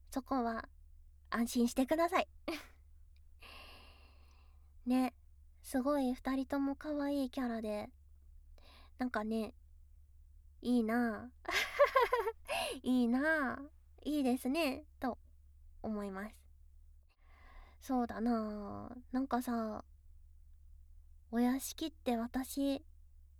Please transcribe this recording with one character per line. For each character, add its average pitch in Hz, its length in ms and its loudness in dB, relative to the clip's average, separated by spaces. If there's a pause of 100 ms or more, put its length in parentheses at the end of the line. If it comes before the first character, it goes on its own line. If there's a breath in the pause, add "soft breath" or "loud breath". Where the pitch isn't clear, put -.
(120)
そ 269 100 -2
こ 262 220 -2
は 226 240 -4 (640)
安 233 180 2
心 240 220 4
し - 40 -6
て 262 120 4
く 320 100 4
だ 339 140 4
さ 349 100 2
い。 - 80 0 (180)
<laughs> - 2500 -16
ね、 254 300 2 (480)
す - 180 -2
ご 285 160 2
い 254 160 2
二 262 220 -4
人 269 100 -2
と 285 140 -2
も 277 160 0
可 311 140 -10 (120)
愛 285 240 0
い 247 60 -6
キ 277 100 -4
ャ 247 60 0
ラ 226 140 -4
で、 214 280 -4 (1120 loud breath)
な 254 60 0
ん 247 40 -2
か 214 140 -2
ね、 220 300 -2 (1080)
い 247 180 4
い 226 40 4
な 226 480 0 (120)
ぁ。 - 80 -4 (1300 loud breath)
<laughs> - 20 -18
い 247 200 4
い 233 40 4
な 262 480 2
ぁ。 277 140 -12 (340)
い 294 180 0
い - 20 0
で 254 140 4
す 254 120 -2
ね、 285 360 0 (140)
と 247 180 -4 (640)
思 208 220 -4
い 202 80 -6
ま 196 180 -8
す。 - 60 -20 (1400 soft breath)
そ 247 220 2
う 240 60 0
だ 202 120 -8
な 208 720 -2
ぁ。 247 100 -14 (100)
な 254 100 0
ん 269 60 -2
か 247 140 0
さ、 226 440 -4 (1400)
お 233 100 0
屋 247 200 4
敷 - 280 -6
っ 302 40 -6
て - 260 -2
私、 262 680 -2 (540)